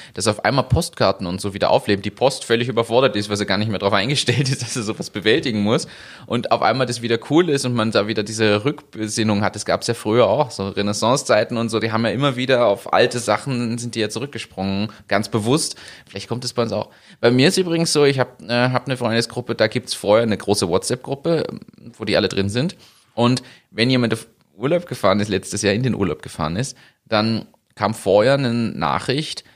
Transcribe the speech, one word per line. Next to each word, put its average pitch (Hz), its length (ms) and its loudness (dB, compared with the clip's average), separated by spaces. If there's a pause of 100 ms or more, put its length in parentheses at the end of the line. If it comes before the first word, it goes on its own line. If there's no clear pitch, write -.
(140)
dass 104 140 -4
auf - 180 0
einmal 131 200 2
Postkarten 110 640 0
und 90 140 -4
so 101 120 -6
wieder 95 160 0
aufleben, 101 320 2
die 104 100 -4
Post - 340 0
völlig 123 220 0
überfordert 117 480 2
ist, 104 140 -4
weil 101 80 -2
sie 104 80 -2
gar 98 120 0
nicht 110 120 -2
mehr 92 100 -4
drauf 98 140 0
eingestellt 127 560 0
ist, 135 120 -4
<laughs> - 20 -8
dass - 100 -8
sie 120 100 -4
sowas - 260 -6
bewältigen 107 520 0
muss 107 260 2 (380)
und - 260 -2
auf 113 100 2
einmal 120 260 2
das 117 140 -6
wieder 117 180 0 (100)
cool 165 200 4
ist 135 160 0
und 123 80 -2
man 113 180 0
da 104 160 2
wieder 110 160 -2
diese 107 420 2
Rückbesinnung 107 760 -2
hat. 101 140 0
Das 104 100 -10
gab's 87 220 0
ja 117 60 2
früher 110 340 2
auch, 123 240 2
so 98 180 -6
Renaissance-Zeiten 107 880 0
und 117 120 -2
so, 110 100 0
die 110 120 -2
haben 110 140 0
ja 104 60 0
immer 131 240 0
wieder 123 320 2
auf - 260 -2
alte 120 260 4
Sachen, 117 580 -2
sind 117 180 -8
die 113 40 -2
ja 101 100 0
zurückgesprungen, 107 840 -6 (160)
ganz 104 220 -2
bewusst. 120 460 0 (320)
Vielleicht - 220 -12
kommt 127 160 -6
es 117 80 -8
bei 120 100 0
uns 101 80 -4
auch. 107 180 -4 (320)
Bei 120 100 6
mir 131 180 4
ist 185 80 0
übrigens 165 360 0
so, 147 120 4
ich 135 140 4
hab, - 220 -2
äh, 120 280 0
hab 127 160 -2
eine 131 120 -4
Freundesgruppe, 117 580 -2
da 110 120 4
gibt's - 260 -4
vorher 107 300 4
eine 107 140 0
große 101 320 0
WhatsApp-Gruppe, 139 720 -2 (540)
wo 107 80 -10
die 98 120 0
alle 95 120 4
drin 98 200 0
sind 127 260 -2 (380)
und 120 300 2 (280)
wenn 117 180 0
jemand 120 240 2
auf - 140 -8 (280)
Urlaub 156 320 -2
gefahren 101 320 2
ist, 101 100 0
letztes 98 320 -4
Jahr 101 140 2
in 123 80 0
den 123 100 2
Urlaub 87 300 -2
gefahren 80 320 -6
ist, 131 200 -6 (320)
dann 110 380 0 (300)
kam 104 180 -2
vorher 104 400 4
eine 135 200 0
Nachricht, 117 880 -2 (120)